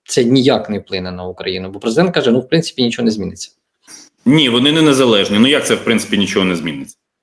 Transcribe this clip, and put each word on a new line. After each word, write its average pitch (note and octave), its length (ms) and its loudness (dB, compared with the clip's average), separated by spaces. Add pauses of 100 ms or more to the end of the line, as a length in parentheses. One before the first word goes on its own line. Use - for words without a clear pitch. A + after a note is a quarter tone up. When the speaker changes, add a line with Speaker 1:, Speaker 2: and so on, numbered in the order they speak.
Speaker 1:
це C3 200 0
ніяк B2+ 460 2
не G2+ 80 -4
вплине F#2 340 -8
на F2+ 140 -10
Україну? F#2 440 -8
Бо G2+ 80 -14
президент D#3+ 360 0
каже: B2+ 160 0
«Ну, B2 100 2
в - 80 -10
принципі, D#3+ 340 -2
нічого A#2 220 -2
не A2+ 60 2
зміниться». F#2 400 -8 (760)
Speaker 2:
Ні, C#3+ 220 4
вони B2 240 2
не D#3+ 100 2
незалежні. A#2 560 4
Ну, A#2+ 100 4
як C#3+ 180 0
це, B2 80 2
в - 100 -6
принципі, G#2+ 340 0
нічого G2 260 0
не F2+ 120 -2
зміниться? - 400 -10 (260)